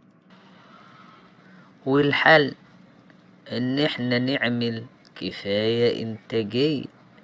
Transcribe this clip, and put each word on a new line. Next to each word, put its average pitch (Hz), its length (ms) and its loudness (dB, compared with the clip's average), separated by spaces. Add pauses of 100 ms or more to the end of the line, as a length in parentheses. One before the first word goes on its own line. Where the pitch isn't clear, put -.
(1900)
والحل 143 720 4 (960)
إن 127 280 -2
احنا 123 400 0
نعمل 120 640 -2 (300)
كفاية 110 880 -2
إنتاجية، 113 800 -2 (380)